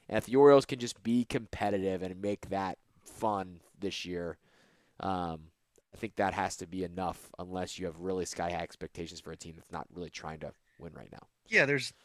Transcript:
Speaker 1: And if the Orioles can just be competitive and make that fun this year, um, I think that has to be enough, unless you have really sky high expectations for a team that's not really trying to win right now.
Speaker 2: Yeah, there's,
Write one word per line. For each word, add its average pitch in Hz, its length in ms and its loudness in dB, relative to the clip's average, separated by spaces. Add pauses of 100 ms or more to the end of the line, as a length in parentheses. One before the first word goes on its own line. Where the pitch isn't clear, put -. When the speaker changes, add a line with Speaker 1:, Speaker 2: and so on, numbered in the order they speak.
Speaker 1:
And 107 80 0
if 110 80 0
the 113 100 -2
Orioles 139 300 12
can 135 120 -6
just 120 260 -6
be 120 200 2
competitive 101 800 0
and 92 180 -6
make 101 280 -4
that 95 280 -2 (280)
fun 95 560 -2 (180)
this 95 240 -4
year, 87 340 -6 (640)
um, 87 440 -2 (500)
I - 40 -20
think 110 200 -8
that 98 160 2
has 92 240 -2
to 95 100 -10
be 92 160 -6
enough, 87 560 -6
unless 90 400 -6
you 92 60 -6
have 82 140 -8
really 92 260 -2
sky 87 260 -4
high 87 100 -4
expectations 82 600 -10
for 82 100 -14
a 80 60 -12
team 82 180 -16
that's 80 160 -20
not 82 240 -8
really 85 140 -10
trying 78 320 -10
to 76 100 -10 (280)
win 85 140 -14
right 65 200 -18
now. - 120 -20 (220)
Speaker 2:
Yeah, 196 180 6
there's, 135 280 0 (120)